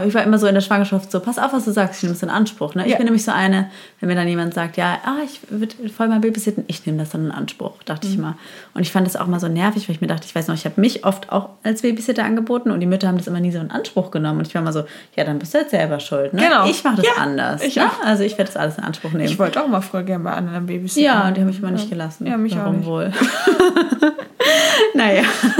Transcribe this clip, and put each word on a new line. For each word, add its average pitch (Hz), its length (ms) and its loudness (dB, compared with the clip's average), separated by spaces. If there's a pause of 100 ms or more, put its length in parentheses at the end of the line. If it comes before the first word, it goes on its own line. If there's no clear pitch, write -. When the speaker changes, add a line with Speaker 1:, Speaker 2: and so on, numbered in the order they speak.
Speaker 1:
ich 208 60 2
war 220 100 4
immer 214 160 4
so 208 80 4
in 196 60 6
der 196 80 4
Schwangerschaft 196 500 0
so, 185 80 0
„Pass 233 180 -4
auf, 262 140 0
was 262 140 0
du 220 60 0
sagst, 196 300 0
ich 185 60 0
nehm's 175 160 -4
in 175 60 -2
Anspruch.“ - 460 0
Ne? 185 100 0
Ich 247 60 2
Speaker 2:
Ja. 240 60 4
Speaker 1:
bin 247 100 2
nämlich 226 180 2
so 220 80 0
eine, 190 360 2 (300)
wenn - 80 -2
mir 180 80 2
dann 175 140 2
jemand 170 240 -2
sagt, 170 240 -4
„Ja, 175 260 0
ah, 269 220 -2
ich 277 240 -12
würd 214 260 -6 (180)
voll 226 140 0
mal 220 140 2
babysitten“, 214 460 0
ich - 180 -8
nehm 156 120 -2
das 156 120 -4
dann 160 160 -4
in 151 60 -4
Anspruch, - 520 -8
dachte 156 240 -6
ich 196 60 -2
Speaker 2:
Mhm. 196 100 0
Speaker 1:
immer. 156 140 -6 (360)
Und 180 100 0
ich 165 100 -4
fand 185 120 2
das 185 120 -2
auch 180 100 -2
mal 175 140 0
so 170 80 -2
nervig, 202 400 0
weil 165 60 -2
ich 160 60 -4
mir 175 60 -2
dachte, 160 180 -4
ich - 80 -18
weiß 160 140 -4
noch, 165 80 -2
ich 160 80 -6
hab - 140 -4
mich 214 260 2
oft 190 260 0
auch 190 200 -2 (140)
als 220 180 -2
Babysitter 226 420 0
angeboten 226 480 0
und 180 80 0
die 175 60 0
Mütter 190 240 2
haben 180 80 2
das 175 100 -4
immer 175 140 -4
nie 180 100 0
so 170 80 -2
in 160 100 -6
Anspruch - 420 -4
genommen. 156 280 0
Und 160 80 -2
ich - 80 -6
war 175 60 -2
immer 160 100 -2
so, 151 140 -2 (320)
„Ja, 156 80 2
dann 151 140 -2
bist 165 140 -12
du 285 40 4
jetzt 294 140 0
selber 156 280 2
schuld, 139 340 -2
ne? 185 100 2
Speaker 2:
Genau. 277 260 6
Speaker 1:
Ich - 160 0
mach 254 100 2
das 190 100 4
Speaker 2:
Ja, 480 160 4
Speaker 1:
anders, 139 400 -2
Speaker 2:
ich 277 140 -2
Speaker 1:
ne? 339 120 4
Speaker 2:
auch. - 180 -2
Speaker 1:
Also 214 180 2
ich 208 140 -2
werd 196 100 0
das - 80 -8
alles 156 220 -4
in - 80 -6
Anspruch 160 260 -6
nehmen.“ 156 140 0
Speaker 2:
Ich 151 120 0
wollte 196 240 0
auch 285 120 0
mal 190 80 2
früher 190 220 -6
gerne 185 200 -4
bei 175 100 -4
anderen 175 340 -4
babysitten. 185 360 0
Speaker 1:
Ja, 226 240 4
und 185 80 2
die 190 60 2
haben 190 60 4
mich 190 100 -2
immer 190 140 -4
nicht 208 140 -2
Speaker 2:
Ja. 214 40 -8
Speaker 1:
gelassen. 170 380 -6
Speaker 2:
Ja, 240 100 -2
mich 220 160 0
auch 180 60 -2
Speaker 1:
Warum 165 180 0
Speaker 2:
nicht. 160 80 -2
Speaker 1:
wohl? 165 320 -2
<laughs> 339 960 2 (800)
Naja. 208 300 4 (360)